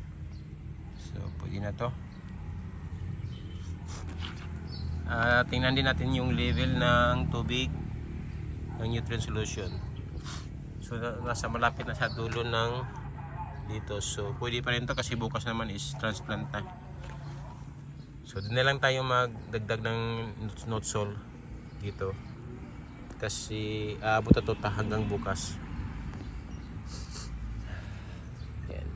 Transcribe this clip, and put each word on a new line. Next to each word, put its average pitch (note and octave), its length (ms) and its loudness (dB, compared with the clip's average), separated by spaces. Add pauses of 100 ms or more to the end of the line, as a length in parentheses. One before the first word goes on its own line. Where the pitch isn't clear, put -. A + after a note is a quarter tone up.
(1000)
So, - 240 -6 (160)
pwede G2 240 -2
na G2+ 80 0
to. A#2+ 160 0 (3250)
Ah, A#2+ 400 6
tingnan B2+ 240 4
din C3+ 160 6
natin B2+ 240 4
yung B2+ 240 4
level B2 480 6
ng B2 480 8
tubig B2 400 2 (1040)
ng A2+ 160 0
nutrient A#2 320 0
solution. G#2+ 480 0 (1120)
So, A#2+ 160 -4
na, A#2 240 -2
nasa A#2+ 240 2
malapit A#2 400 4
na A2+ 80 0
sa A#2 160 2
dulo A#2 320 0
ng A#2 280 4 (960)
dito. G#2 320 -2
So, G#2 400 -2
pwede A#2+ 240 0
pa B2+ 80 2
rin A#2+ 160 2
to C3+ 80 2
kasi A#2+ 240 0
bukas A#2 240 0
naman A2+ 260 0
is G2+ 300 -4
transplant G#2+ 560 -2
na. G2+ 80 -2 (1600)
So, - 160 -4
doon G#2 160 0
na B2+ 80 8
lang C#3 160 6
tayo C3 240 6
magdagdag A#2 800 2
ng A2+ 180 2 (460)
not-, - 240 -6
notsol G#2 440 0 (680)
dito. G2 320 -2 (1040)
Kasi G#2+ 800 -2
aabot A2 320 8
na A#2 120 10
to A2 120 2
ta G#2 160 0
hanggang G#2+ 400 2
bukas. - 480 -2 (3000)
Yan. C#2+ 240 -4